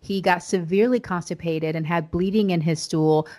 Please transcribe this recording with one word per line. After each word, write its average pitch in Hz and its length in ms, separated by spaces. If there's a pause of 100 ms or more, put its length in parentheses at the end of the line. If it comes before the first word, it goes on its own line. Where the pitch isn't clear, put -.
He 196 200
got 180 220
severely 196 580
constipated 165 760
and 160 100
had 165 240
bleeding 190 400
in 175 120
his 160 180
stool 156 460 (120)